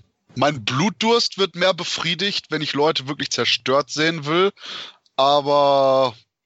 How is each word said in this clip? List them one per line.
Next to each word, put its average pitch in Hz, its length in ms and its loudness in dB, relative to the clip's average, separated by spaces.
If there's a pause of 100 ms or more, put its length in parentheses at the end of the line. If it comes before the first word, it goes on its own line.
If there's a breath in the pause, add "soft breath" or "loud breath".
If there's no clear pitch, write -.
(360)
Mein 127 300 0
Blutdurst 214 720 0
wird 185 180 -2
mehr 185 180 2
befriedigt, 175 760 -4
wenn 156 120 -2
ich 143 120 -6
Leute 143 340 0
wirklich 143 240 -6
zerstört - 600 0
sehen 156 340 -2
will. 180 260 0 (640 loud breath)
Aber 139 1000 2 (300)